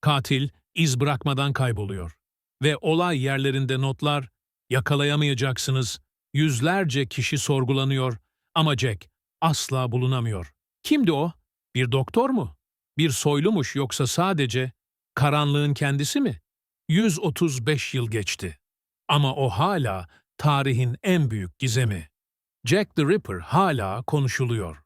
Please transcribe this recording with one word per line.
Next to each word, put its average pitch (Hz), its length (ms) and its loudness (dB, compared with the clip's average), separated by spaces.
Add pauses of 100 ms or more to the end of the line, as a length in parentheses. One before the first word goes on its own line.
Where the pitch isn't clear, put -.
Katil 139 480 0 (260)
iz 143 240 0
bırakmadan 139 540 -2
kayboluyor. 98 640 -4 (460)
Ve 147 140 2
olay 165 440 0
yerlerinde 135 600 0
notlar, 139 480 -2 (400)
"Yakalayamayacaksınız." 135 1300 0 (340)
Yüzlerce 143 720 2
kişi 139 300 -2
sorgulanıyor 135 800 0 (380)
ama 151 220 2
Jack 110 320 -4 (320)
asla 131 500 0
bulunamıyor. 120 600 -2 (300)
Kimdi 262 280 4
o? 156 200 0 (440)
Bir 127 160 0
doktor 175 380 2
mu? 196 280 -2 (400)
Bir 156 120 2
soylumuş 147 680 2
yoksa 135 320 -2
sadece 131 640 0 (420)
karanlığın 143 600 2
kendisi 143 480 0
mi? 196 200 -2 (480)
Yüz 185 300 2
otuz 151 460 0
beş 151 280 -2
yıl 120 180 -2
geçti. 98 480 -6 (480)
Ama 143 280 2
o 135 140 0
hala 110 580 -2 (320)
tarihin 135 640 0
en 175 280 2
büyük 98 280 -6
gizemi. 110 500 -2 (560)
Jack 185 300 0
the 160 80 2
Ripper 143 360 0
hala 120 640 0
konuşuluyor. 117 840 -2